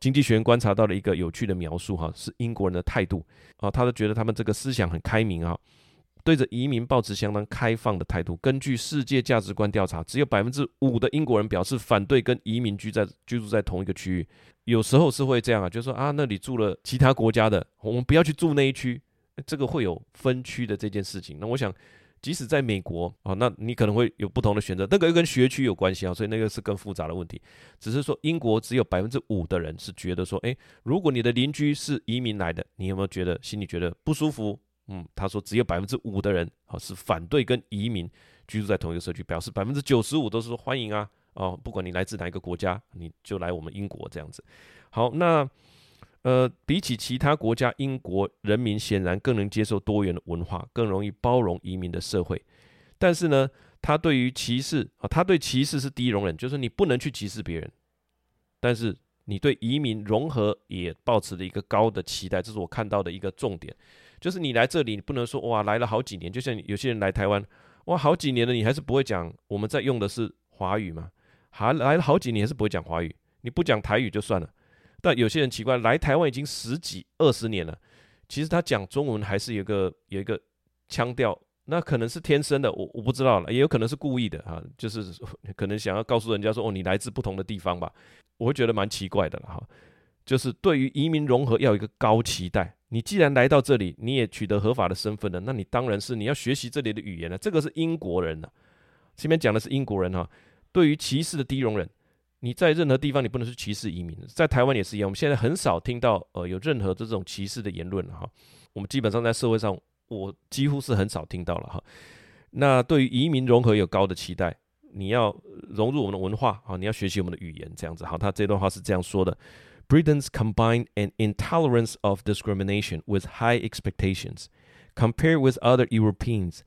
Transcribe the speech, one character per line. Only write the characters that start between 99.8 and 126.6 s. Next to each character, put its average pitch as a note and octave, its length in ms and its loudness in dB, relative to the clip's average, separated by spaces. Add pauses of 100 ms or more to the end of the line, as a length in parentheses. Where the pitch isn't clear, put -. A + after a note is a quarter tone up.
国 G2+ 160 -2
人 F2+ 120 0
哈， F2+ 180 -4 (400)
对 E3+ 180 6
于 D3 60 4
歧 C#3+ 260 -2
视 E3 160 -6
的 C#3 60 -2
低 C3+ 160 -4
容 A2+ 180 0
忍， F#2 140 -2 (480)
你 A#2+ 160 -4
在 F3 160 4
任 D#3 180 2
何 C3 80 6
地 C#3+ 140 0
方 C3+ 120 0
你 B2 40 0
不 G2+ 100 -4
能 A2+ 100 -4
去 B2 60 -10
歧 G#2 220 -8
视 G#2 160 -6
移 F2 140 -6
民， E2 120 -10 (120)
在 - 180 2
台 B2+ 160 4
湾 C3 140 4
也 G#2 40 0
是 G2 160 -4
一 G#2 40 -2
样， G2 80 2
我 - 20 -2
们 G2+ 60 -6
现 D#3 120 2
在 C#3+ 60 4
很 A#2+ 220 0
少 F2+ 240 0
听 A#2+ 180 -6
到， A2+ 260 2 (100)
呃， F2 120 -6
有 F#2 120 -4
任 C3+ 220 0
何 F#2+ 140 0
这 A2 100 -8
种 A2 220 -4
歧 - 180 -8
视 G2 160 -8
的 G2+ 80 -6
言 F2 200 -8
论 F#2 180 -4
了 F2 80 -14
哈。 E2+ 160 -12 (420)
我 - 80 -10
们 G2 80 -8
基 C3+ 120 -2
本 A2 100 2
上 A#2 140 0
在 A2+ 80 2
社 A#2 180 0
会 A2+ 80 4
上， G#2 180 -2 (300)
我 G2 260 -8 (180)
几 C#3 180 0
乎 C#3+ 120 0
是 B2+ 140 -2
很 G2+ 140 2
少 D#2+ 160 -6
听 F2+ 200 -8
到 E2+ 140 -2
了 - 80 -10
哈。 - 160 -10 (680)
那 C3 300 4
对 C3+ 240 4
于 B2+ 40 0
移 B2+ 200 2
民 C3+ 160 2
融 A#2+ 160 8
合 A2+ 140 6
有 G#2 100 4
高 G2 220 2
的 F#2 80 -2
期 F2 220 -10
待， F2+ 200 -2 (360)
你 G2 160 -8
要 A2+ 280 2 (340)
融 G#2+ 200 2
入 C#3+ 80 0
我 C3 60 0
们 G2 80 -2
的 G2 60 -4
文 F#2+ 180 -2
化 A2 280 -2
啊， F#2 120 -8
你 F#2 80 -6
要 G#2+ 80 -2
学 G2+ 160 -4
习 G2 120 -2
我 F2+ 40 0
们 F2 80 -6
的 F2 120 -10
语 E2 100 -10
言 E2 220 -14
这 - 80 -10
样 E2 120 -8
子。 - 80 -12
好， D#2+ 120 -6
他 G2+ 140 0
这 G2+ 160 0
段 G2 140 2
话 F#2+ 100 2
是 F#2+ 100 -12
这 G#2 120 -2
样 F2+ 100 0
说 F#2+ 220 0
的。 F2+ 120 -2 (520)
Britain's D3 400 4
combined A2+ 640 2
an G2+ 240 -2
intolerance A#2 840 2
of G2 220 0
discrimination G2+ 800 -2
with G2 220 0 (140)
high A#2 200 4
expectations. - 840 -4 (480)
Compared D3+ 460 4
with C3 180 4
other B2 300 6
Europeans, G#2+ 800 2